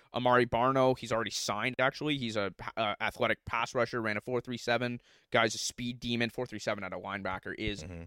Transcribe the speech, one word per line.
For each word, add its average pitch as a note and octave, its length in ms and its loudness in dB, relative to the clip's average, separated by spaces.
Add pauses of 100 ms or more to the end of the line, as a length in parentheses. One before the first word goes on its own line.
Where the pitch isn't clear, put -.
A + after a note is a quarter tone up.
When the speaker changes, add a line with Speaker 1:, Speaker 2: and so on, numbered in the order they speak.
(140)
Speaker 1:
Amari B2 320 6
Barno, C3 520 4
he's A#2 140 -8
already A2+ 200 0
signed, A#2 480 -2
actually. C#3 380 0
He's A#2 180 -4
a G2 220 0
pa-, - 200 -8
uh, A2 240 0
athletic A2 440 0
pass A#2+ 300 -2
rusher, A#2+ 260 0
ran G#2+ 160 -2
a G#2 40 -2
four B2+ 200 -2
three B2 160 -8
seven. A#2+ 440 0 (300)
Guy's A2+ 240 4
a - 40 -8
speed A#2+ 400 -6
demon. A#2 300 0
Four B2+ 160 -6
three G#2+ 140 -10
seven G#2 240 -2
at F#2 100 -8
a F#2 40 -6
linebacker F#2+ 600 -6
is G#2 260 -4
Speaker 2:
Mm-hmm. E2+ 240 -10